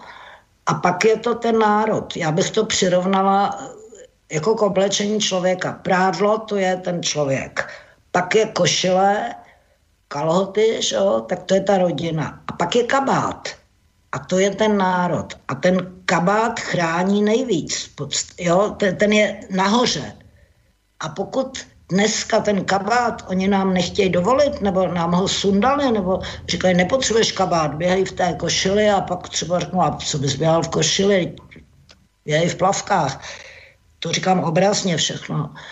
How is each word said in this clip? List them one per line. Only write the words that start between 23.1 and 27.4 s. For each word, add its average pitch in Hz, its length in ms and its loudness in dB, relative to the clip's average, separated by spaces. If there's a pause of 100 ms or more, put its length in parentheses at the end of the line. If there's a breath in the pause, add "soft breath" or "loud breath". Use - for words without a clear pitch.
oni 190 200 -2
nám 190 260 2
nechtějí 185 360 0
dovolit, 226 520 2
nebo 185 260 2
nám 170 240 -2
ho 180 160 2
sundali, 247 640 2
nebo 190 280 0 (280 loud breath)
říkají, 180 300 2
„Nepotřebuješ 214 540 2
kabát, 165 440 0